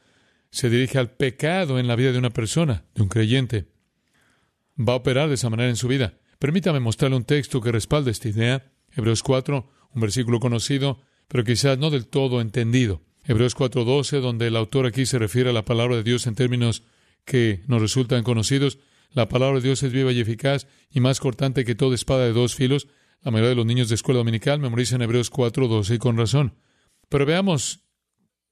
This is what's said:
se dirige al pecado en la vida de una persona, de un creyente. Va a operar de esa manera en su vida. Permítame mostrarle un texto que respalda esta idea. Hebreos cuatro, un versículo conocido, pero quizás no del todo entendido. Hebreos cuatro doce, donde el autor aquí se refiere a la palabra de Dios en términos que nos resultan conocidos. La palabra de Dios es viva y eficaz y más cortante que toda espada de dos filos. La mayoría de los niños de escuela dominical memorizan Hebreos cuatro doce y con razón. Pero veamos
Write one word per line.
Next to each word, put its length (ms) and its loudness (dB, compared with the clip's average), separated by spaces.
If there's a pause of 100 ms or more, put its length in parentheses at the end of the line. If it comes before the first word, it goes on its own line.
(500)
se 180 -2
dirige 300 2
al 140 0
pecado 680 -2
en 80 0
la 100 0
vida 160 2
de 60 0
una 120 0
persona, 540 -2 (100)
de 80 2
un 60 2
creyente. 600 0 (1120)
Va 140 0
a 40 0
operar 320 0
de 60 0
esa 140 -2
manera 220 0
en 60 -2
su 120 -4
vida. 300 0 (200)
Permítame 420 0
mostrarle 360 0
un 80 -2
texto 380 0
que 100 0
respalda 380 0
esta 180 -4
idea. 440 -2 (240)
Hebreos 260 0
cuatro, 480 -2 (220)
un 80 -4
versículo 400 0
conocido, 600 -2 (260)
pero 160 -2
quizás 340 2
no 120 0
del 160 -2
todo 340 -2
entendido. 600 0 (220)
Hebreos 300 2
cuatro 300 -2
doce, 340 0
donde 280 -2
el 100 -2
autor 300 0
aquí 180 0
se 140 0
refiere 320 0
a 20 0
la 120 -2
palabra 320 0
de 60 -2
Dios 240 0
en 80 -4
términos 480 0 (420)
que 420 0
nos 160 2
resultan 400 0
conocidos. 560 0 (320)
La 180 0
palabra 280 0
de 100 -2
Dios 160 0
es 100 -2
viva 200 0
y 80 0
eficaz 460 -2 (240)
y 100 0
más 200 2
cortante 440 -2
que 100 -2
toda 200 2
espada 300 0
de 80 2
dos 220 0
filos. 340 0 (340)
La 80 -4
mayoría 200 4
de 60 0
los 100 0
niños 220 0
de 80 0
escuela 220 0
dominical 420 0
memorizan 420 -2
Hebreos 280 0
cuatro 380 0
doce 280 0
y 20 0
con 180 0
razón. 380 2 (540)
Pero 180 2
veamos 540 0 (720)